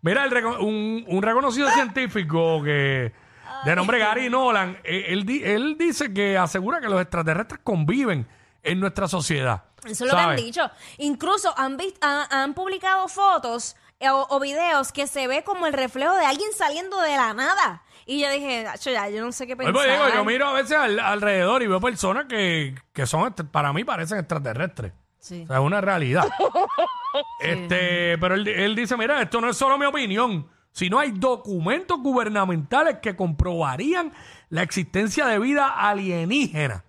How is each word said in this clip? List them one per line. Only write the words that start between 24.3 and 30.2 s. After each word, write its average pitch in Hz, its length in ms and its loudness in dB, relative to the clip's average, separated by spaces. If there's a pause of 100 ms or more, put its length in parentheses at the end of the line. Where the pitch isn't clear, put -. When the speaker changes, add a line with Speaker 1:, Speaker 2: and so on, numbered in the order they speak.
Speaker 2:
Sí. 175 240 -14
Speaker 1:
O 160 40 -18
sea, 135 100 0
es 135 40 4
una 185 200 2
realidad. 175 520 2
Speaker 2:
<laughs> - 40 -6 (1040)
Sí. - 80 -2
Speaker 1:
Este, 175 680 0
pero 180 160 0
él, 202 120 -2
él 208 280 0
dice, 240 200 -2
"Mira, 240 260 0
esto 233 200 0
no 233 80 0
es 233 80 -2
solo 269 220 4
mi 285 60 2
opinión, 226 640 0 (240)